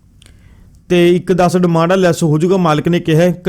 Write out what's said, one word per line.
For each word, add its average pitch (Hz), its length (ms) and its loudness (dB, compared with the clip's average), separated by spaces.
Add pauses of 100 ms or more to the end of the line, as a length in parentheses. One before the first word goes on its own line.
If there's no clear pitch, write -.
(880)
ਤੇ 175 200 2
ਇੱਕ 180 240 0
ਦਸ 175 240 0
ਡਿਮਾਂਡ 170 340 0
ਆ, 190 40 0
ਲੈਸ 175 280 0
ਹੋ 151 140 0
ਜਾਊਗਾ। 175 200 0
ਮਾਲਕ 156 300 -2
ਨੇ 170 120 0
ਕਿਹਾ 160 220 0
ਹੈ, 180 280 0